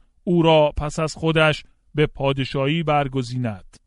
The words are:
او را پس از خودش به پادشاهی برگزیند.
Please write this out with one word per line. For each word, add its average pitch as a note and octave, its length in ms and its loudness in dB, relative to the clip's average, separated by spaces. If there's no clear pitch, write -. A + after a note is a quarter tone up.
او F3 180 2
را D#3 340 4
پس D3 220 -6
از D#3 160 -4
خودش D#3+ 500 0
به D3 120 2
پادشاهی C#3 760 -2
برگزیند. B2+ 920 -4